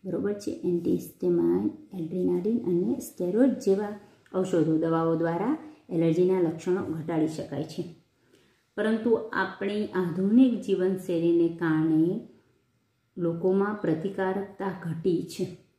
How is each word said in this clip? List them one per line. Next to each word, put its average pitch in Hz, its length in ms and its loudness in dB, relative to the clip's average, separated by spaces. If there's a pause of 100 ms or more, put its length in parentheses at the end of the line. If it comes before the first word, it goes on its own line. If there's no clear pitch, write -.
બરોબર 165 280 -2
છે? - 320 -8
antihistamine, 175 1040 0 (300)
adrenaline 180 600 0
અને 185 380 0
સ્ટેરોઇડ 208 520 0
જેવા 208 500 -2 (340)
ઔષધો, 165 440 2
દવાઓ 165 380 2
દ્વારા 180 420 -2 (320)
એલર્જીના 180 500 2
લક્ષણો 175 440 0
ઘટાડી 160 440 -2
શકાય - 360 -6
છે. - 200 -8 (920)
પરંતુ 220 380 2 (180)
આપણી 202 540 -2
આધુનિક 196 720 4
જીવનશૈલીને 175 880 2
કારણે 165 720 2 (960)
લોકોમાં 185 580 0
પ્રતિકારકતા 190 1080 -4
ઘટી 165 380 -2
છે - 240 -8 (320)